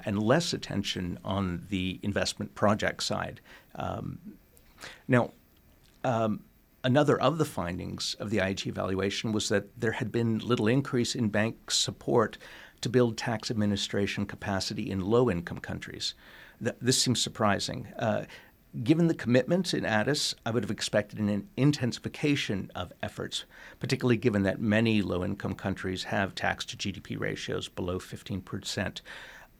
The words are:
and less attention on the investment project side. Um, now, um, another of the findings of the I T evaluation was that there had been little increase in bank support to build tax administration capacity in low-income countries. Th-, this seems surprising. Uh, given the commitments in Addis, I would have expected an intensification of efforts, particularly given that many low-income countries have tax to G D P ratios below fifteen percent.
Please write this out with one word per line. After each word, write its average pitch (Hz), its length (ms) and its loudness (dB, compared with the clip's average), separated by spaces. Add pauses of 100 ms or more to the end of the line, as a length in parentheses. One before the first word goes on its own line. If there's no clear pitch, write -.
and 104 160 0
less 143 320 2
attention 98 720 -4
on 95 460 -2
the 92 320 -2
investment 98 540 -4
project - 480 2
side. 92 380 -4 (340)
Um, - 420 -6 (880)
now, 123 260 4 (680)
um, 113 380 0 (420)
another 139 360 6
of 139 180 2
the 156 80 2
findings 90 720 -6
of 107 100 -6
the 101 120 2
I 95 120 2
T - 160 -6
evaluation 98 640 -2
was 107 180 0
that 101 300 -2
there 113 140 0
had 110 180 -4
been 117 280 2
little 113 280 2
increase 127 480 2
in 117 140 2
bank 110 420 -2
support - 680 0 (440)
to - 80 -2
build 120 280 4
tax 110 320 -4
administration 101 760 0
capacity 104 680 -4
in 98 80 0
low-income 92 600 2
countries. - 540 -8 (480)
Th-, 113 180 -2
this 123 220 4
seems 120 200 2
surprising. - 680 0 (100)
Uh, 107 280 0 (580)
given 160 240 6
the 165 80 2
commitments 127 580 2
in 123 120 0
Addis, 107 500 2 (100)
I 117 60 -2
would 110 120 0
have 101 80 -4
expected - 480 -2
an 104 380 0
intensification 131 1160 0
of 90 260 -8
efforts, - 440 -6 (340)
particularly 127 380 2
given 104 260 4
that 95 180 2
many 110 400 4
low-income 95 540 -2
countries 92 480 -4
have 101 320 -2
tax - 300 -2
to - 120 -10
G - 140 -4
D - 80 -10
P - 160 -8
ratios 101 520 -4
below 92 300 -4
fifteen - 440 -8
percent. - 600 -6 (580)